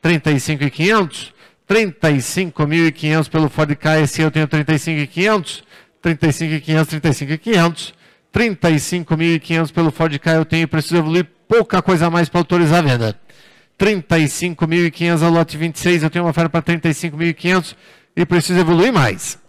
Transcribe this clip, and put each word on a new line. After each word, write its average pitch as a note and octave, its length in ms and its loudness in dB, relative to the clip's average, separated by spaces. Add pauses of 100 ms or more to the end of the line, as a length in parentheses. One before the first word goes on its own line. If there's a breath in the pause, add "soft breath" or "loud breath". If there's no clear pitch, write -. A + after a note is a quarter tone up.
trinta D#3+ 300 0
e C#3 80 2
cinco D3 240 -4
e C3+ 60 -2
quinhentos, F#3+ 600 -2 (320 soft breath)
trinta G3 460 0
e C#3 100 2
cinco D#3+ 460 -4
mil E3 220 2
e - 20 2
quinhentos D#3 380 -2
pelo D#3+ 200 0
Ford D3+ 280 -2
Ka D#3 240 2
S D3+ 200 -2
E, D#3+ 40 2
eu D#3 80 0
tenho D#3 160 0
trinta D3+ 260 0
e D3 60 0
cinco D#3 200 -6
e C#3+ 60 -4
quinhentos. G3 600 -4 (340 soft breath)
Trinta E3 260 -2
e D3 60 2
cinco D#3+ 220 -4
e D3 60 -4
quinhentos, D#3 280 0
trinta D#3+ 200 -2
e C3+ 60 2
cinco C#3+ 180 -6
e D#3 60 -4
quinhentos. E3+ 560 0 (360 soft breath)
Trinta G3 400 0
e D#3 80 4
cinco E3+ 380 -4
mil E3 180 2
e D#3 60 -2
quinhentos E3 300 -2
pelo E3 200 2
Ford D#3 280 -2
Ka, E3 140 0
eu D#3+ 120 2
tenho, E3 240 -2
preciso E3 300 0
evoluir, D#3+ 280 0 (220)
pouca G#3+ 320 2
coisa E3+ 300 2
mais E3+ 180 0
pra F3 120 0
autorizar E3+ 400 2
a - 20 0
venda. A#2 380 -2 (560 soft breath)
Trinta F#3 420 0
e D3+ 100 2
cinco E3+ 380 -4
mil E3+ 200 2
e D#3+ 40 0
quinhentos E3+ 320 0
ao E3+ 80 2
lote E3 260 2
vinte D#3+ 200 -6
e - 20 -12
seis, F3 240 2
eu D#3 80 0
tenho F3 140 -2
uma E3+ 60 0
oferta E3 200 0
pra E3+ 100 0
trinta E3+ 280 -2
e - 60 0
cinco D3+ 220 -8
mil E3+ 120 -2
e D#3 60 -4
quinhentos F3+ 400 -2 (400 soft breath)
e E3+ 120 0
preciso F3 340 2
evoluir F3 320 4
mais. A#2+ 460 -2 (100)